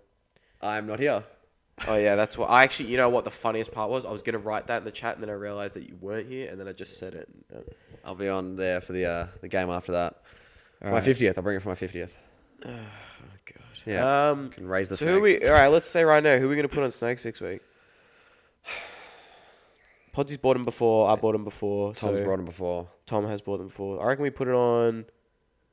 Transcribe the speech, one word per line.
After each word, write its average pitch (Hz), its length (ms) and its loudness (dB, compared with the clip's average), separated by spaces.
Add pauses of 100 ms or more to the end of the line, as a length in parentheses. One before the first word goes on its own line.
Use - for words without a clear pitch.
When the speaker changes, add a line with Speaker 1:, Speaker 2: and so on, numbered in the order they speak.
(600)
Speaker 1:
I'm 107 240 -4
not 107 140 -6
here. 127 240 0 (640)
Speaker 2:
Oh, 110 100 2
yeah, 104 180 4
that's 107 220 0
what, 120 140 0
I 123 120 10
actually, 131 280 0
you 123 60 0
know 123 120 4
what 120 160 0
the 107 60 -8
funniest 113 400 -4
part 107 180 -6
was? 123 160 -4
I 95 60 -10
was 107 100 -10
gonna 113 160 -4
write 107 300 -6
that 120 100 -4
in 95 60 -8
the 107 80 -12
chat, 117 240 -8
and 110 80 -12
then 104 80 -10
I - 20 -6
realized 101 400 -10
that 85 160 -16
you - 100 -20
weren't 104 280 -8
here, 131 240 -10
and 95 80 -14
then 98 80 -12
I 98 40 -12
just - 280 -10
said 92 160 -12
it. 80 120 -16 (760)
Speaker 1:
I'll 92 80 -12
be 98 160 -6
on 95 280 -4
there 92 220 -2
for 92 140 -12
the, 92 120 -2
uh, 85 220 -2 (140)
the - 60 -14
game 90 240 -2
after 87 220 -6
that. 87 300 -4 (560)
For - 60 -12
Speaker 2:
All 101 60 -4
Speaker 1:
my 117 60 2
Speaker 2:
right. 107 60 -2
Speaker 1:
fiftieth. 117 320 2
I'll 92 80 -6
bring 101 140 -2
it 95 60 -6
for 101 60 -6
my 92 60 -4
fiftieth. 87 440 -10 (440)
Speaker 2:
Oh, - 60 -14 (760)
God. - 200 -20 (220)
Speaker 1:
Yeah. 135 420 4
Speaker 2:
Um, 139 220 -4
Speaker 1:
Can 92 160 -14
raise 95 220 0
the 98 80 0
Speaker 2:
so 151 180 2
who 196 60 6
we, 208 100 8
Speaker 1:
snakes. - 180 4
Speaker 2:
all 151 60 8
right, 139 120 10
let's 160 200 6
say 165 180 4
right 151 180 8
now, 143 140 6
who 131 80 2
are 135 40 2
we 143 60 0
gonna 147 120 0
put 143 160 -2
on 123 80 0
snakes 120 340 -4
next 113 160 -10
week? 92 200 -8 (1000)
<sighs> - 1500 -20
Podsy's 139 220 -4
bought 131 180 4
him 123 100 -4
before. 110 440 4
I 107 60 6
bought 110 200 0
him 107 80 -2
before. 101 500 -4
Speaker 1:
Tom's 101 260 -2
Speaker 2:
so 101 40 -2
Speaker 1:
brought 95 160 -2
him 90 60 -8
before. 87 420 -6 (180)
Speaker 2:
Tom 104 200 -2
has 104 160 -6
bought 101 160 -6
them 92 100 -10
before. 98 340 -10
I 110 60 0
reckon 139 160 0
we 143 60 0
put 131 180 -6
it 127 60 0
on. 117 520 2 (680)